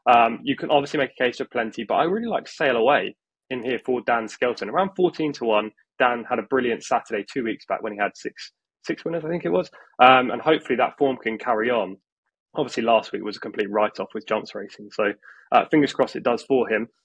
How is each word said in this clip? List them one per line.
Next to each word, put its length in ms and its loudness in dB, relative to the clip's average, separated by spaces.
Um, 380 6
you 120 -2
can 160 -6
obviously 280 2
make 200 -2
a 40 2
case 140 0
for 80 -6
Plenty, 380 -6
but 120 -2
I 80 4
really 240 -2
like 200 -4
Sail 280 0
Away 400 2
in 140 -6
here 220 -2
for 160 -2
Dan 260 -2
Skelton. 420 -4
Around 260 -2
fourteen 380 0
to 120 -8
one, 260 2
Dan 300 2
had 100 0
a 40 -4
brilliant 400 0
Saturday 460 -2
two 140 -4
weeks 240 -6
back 160 -4
when 100 -6
he 60 -8
had 160 0
six, 380 -14
six 200 -6
winners, 220 -4
I 40 -6
think 140 -4
it 80 -4
was. 180 0
Um, 320 6
and 100 -6
hopefully 360 0
that 200 0
form 200 0
can 200 -6
carry 320 -2
on. 280 -2
Obviously, 280 -4
last 280 2
week 120 -8
was 140 -8
a 40 -18
complete 280 -6
write-off 460 -2
with 120 -10
jumps 280 -4
racing. 360 -14
So, 220 0
uh, 180 6
fingers 240 4
crossed 220 0
it 80 -8
does 200 0
for 240 0
him. 200 -2